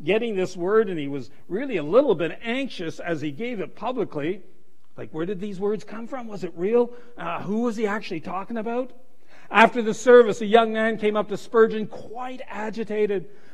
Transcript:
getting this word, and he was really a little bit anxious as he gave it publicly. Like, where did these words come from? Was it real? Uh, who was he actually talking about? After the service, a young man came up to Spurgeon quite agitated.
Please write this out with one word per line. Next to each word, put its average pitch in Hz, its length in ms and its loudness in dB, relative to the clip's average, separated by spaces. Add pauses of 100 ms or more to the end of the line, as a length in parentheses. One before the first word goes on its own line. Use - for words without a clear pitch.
getting 220 320 0
this 185 220 -2
word, 196 320 2
and 180 100 -4
he 143 80 -4
was 139 240 -6 (160)
really 240 300 -2
a 151 80 -2
little 214 320 4
bit 160 260 -2
anxious 233 560 -4
as 170 220 -4
he 151 100 -4
gave 220 300 -6
it 151 160 -8
publicly. 196 680 -4 (540)
Like, 117 160 -10
where 156 120 -4
did 185 160 -6
these 202 200 -8
words 208 240 -2
come 220 240 -10
from? 247 180 -10
Was 208 160 -10
it 170 140 -6
real? 233 360 2 (240)
Uh, 170 260 -6
who 208 180 -2
was 240 160 0
he 220 100 0
actually 202 320 -4
talking 190 380 -8
about? 233 360 -4 (600)
After 226 300 8
the 214 120 0
service, 240 460 8
a 220 60 -2
young 220 260 6
man 220 260 0
came 208 180 0
up 202 120 0
to 196 80 -4
Spurgeon 220 500 2
quite 254 600 -10
agitated. 208 800 -2 (260)